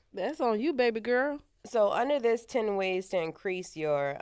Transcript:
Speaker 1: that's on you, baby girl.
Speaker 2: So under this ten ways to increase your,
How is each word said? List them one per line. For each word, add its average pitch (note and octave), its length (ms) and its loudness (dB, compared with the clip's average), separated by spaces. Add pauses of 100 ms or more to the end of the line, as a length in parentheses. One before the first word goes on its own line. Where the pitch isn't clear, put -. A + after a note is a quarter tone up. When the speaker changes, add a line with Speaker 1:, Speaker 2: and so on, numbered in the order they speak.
(140)
Speaker 1:
that's G#3 260 -4
on A3+ 200 2
you, D#4 120 0
baby A#3+ 280 2
girl. B3+ 400 0 (240)
Speaker 2:
So G#3+ 260 2
under C#4 300 2
this A#3 260 2
ten A3 300 0
ways F#3+ 320 -2
to F#3+ 120 0
increase F3+ 560 -6
your, C#3+ 460 0